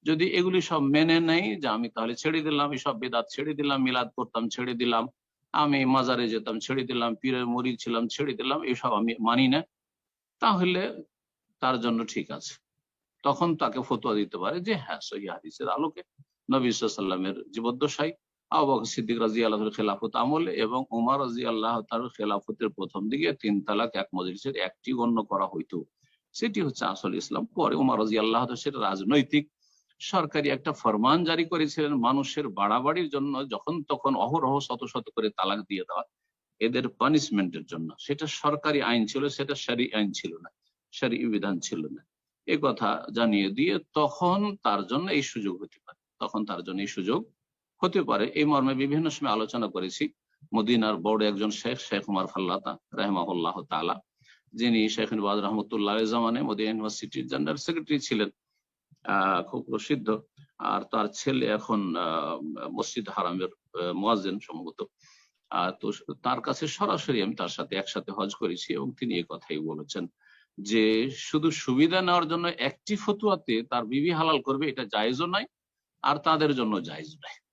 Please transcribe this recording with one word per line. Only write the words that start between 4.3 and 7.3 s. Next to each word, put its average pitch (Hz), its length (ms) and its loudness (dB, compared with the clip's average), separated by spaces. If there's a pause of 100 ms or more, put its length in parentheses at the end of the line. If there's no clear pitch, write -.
ছেড়ে 123 240 -4
দিলাম, 120 340 2 (460)
আমি 143 320 4
মাজারে 127 440 4
যেতাম 107 300 -4
ছেড়ে 131 240 -2
দিলাম, 120 320 -2
পীরের 127 300 0